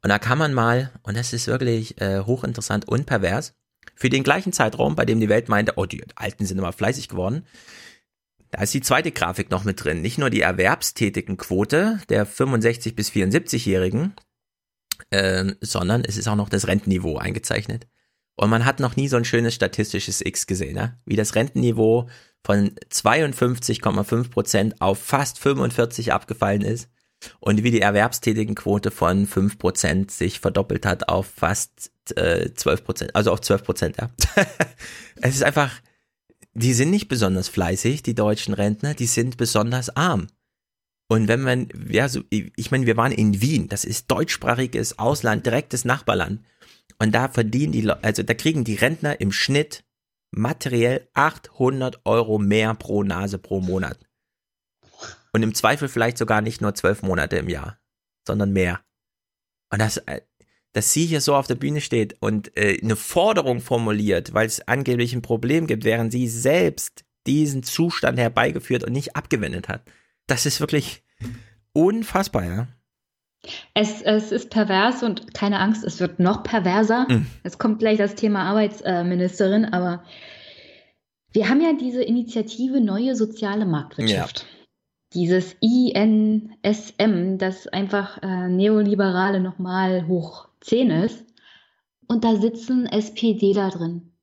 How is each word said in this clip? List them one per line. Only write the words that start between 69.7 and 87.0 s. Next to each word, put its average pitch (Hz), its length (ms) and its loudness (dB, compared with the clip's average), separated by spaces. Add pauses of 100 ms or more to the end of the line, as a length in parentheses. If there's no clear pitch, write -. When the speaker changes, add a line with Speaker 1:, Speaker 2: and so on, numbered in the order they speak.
Speaker 1:
Das 127 180 -2
ist 139 140 -2
wirklich 151 440 -2 (680)
unfassbar, 196 720 0
ja. 98 220 -4 (1040)
Speaker 2:
Es, 214 300 0
es 214 280 2
ist 226 200 -4
pervers 208 500 2
und 220 320 -6
keine 202 260 0
Angst, 214 240 0
es - 160 -6
wird 180 200 -2
noch 185 240 4
perverser. 214 640 2
Speaker 1:
Mhm. 220 160 4 (160)
Speaker 2:
Es - 160 -10
kommt 220 220 0
gleich 214 180 4
das 202 160 2
Thema 208 300 0
Arbeitsministerin, 190 1200 2
aber 180 380 -2 (1300)
wir 202 180 2
haben 262 100 6
ja 330 140 4
diese 247 300 -2
Initiative 233 760 -2
Neue 226 360 2
Soziale 214 500 -2
Marktwirtschaft. 135 760 -2
Speaker 1:
Ja. - 40 -18 (720)
Speaker 2:
Dieses 180 460 0
I 247 320 4
N 214 680 2
S 214 360 -2
M, 190 420 2